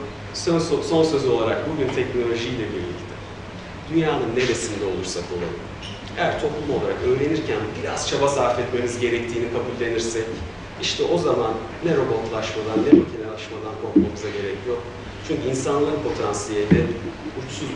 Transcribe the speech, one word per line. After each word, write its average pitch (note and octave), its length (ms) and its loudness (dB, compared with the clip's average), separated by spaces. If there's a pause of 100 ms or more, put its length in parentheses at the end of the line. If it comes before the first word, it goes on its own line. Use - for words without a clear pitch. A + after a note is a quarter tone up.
(340)
Son, E3+ 240 2
son, D3 240 2
son D#3+ 220 4
söz C#3 240 4
olarak A#2 300 2 (120)
bugün C#3+ 240 0
teknolojiyle A#2+ 640 0
birlikte F#2 560 -6 (760)
dünyanın C#3+ 440 2
neresinde A2 480 0 (120)
olursak F2 360 -4
olalım, E2+ 280 -4 (580)
eğer - 220 0
toplum C#3 420 0
olarak G2 140 0 (120)
öğrenirken C3+ 500 2 (240)
biraz - 260 -4
çaba C#3 200 2
sarf A2+ 300 2
etmemiz A#2+ 420 -2
gerektiğini A#2 520 0
kabullenirsek, A2+ 720 -2 (580)
işte - 220 -2
o E3+ 140 4
zaman B2 340 2 (320)
ne D#3+ 120 4
robotlaşmadan A2 800 0
ne - 220 10
makinelaşmadan - 840 -2
korkmamıza - 460 2
gerek G2 280 -4 (120)
yok. A#2+ 140 -4 (460)
Çünkü C3+ 200 0
insanlığın D3 560 2
potansiyeli G#2 840 2 (520)
uçsuz C3 360 -6